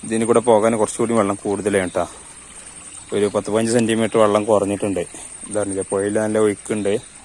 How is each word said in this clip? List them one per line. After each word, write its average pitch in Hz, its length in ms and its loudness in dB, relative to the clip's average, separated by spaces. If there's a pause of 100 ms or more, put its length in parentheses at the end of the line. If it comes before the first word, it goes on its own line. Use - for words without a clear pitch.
ഇതിന് 113 200 -2
കൂടെ 113 160 4
പോകാൻ 113 360 4
കുറച്ചുകൂടി 110 380 -2
വെള്ളം 98 280 0
കൂടുതലാണ് 101 480 -2
ട്ടാ. 87 160 -2 (1040)
ഒരു 101 220 0
പത്ത് 104 160 -4
പതിനഞ്ച് 113 220 0
സെന്റിമീറ്റർ 113 460 2
വെള്ളം 104 260 4
കുറഞ്ഞിട്ടുണ്ട്. 101 560 0 (500)
ഇതാണില്ലേ, 98 400 -4
പുഴയിൽ 101 280 -2
നല്ല 107 200 0
ഒഴുക്കുണ്ട്. 104 760 -2 (100)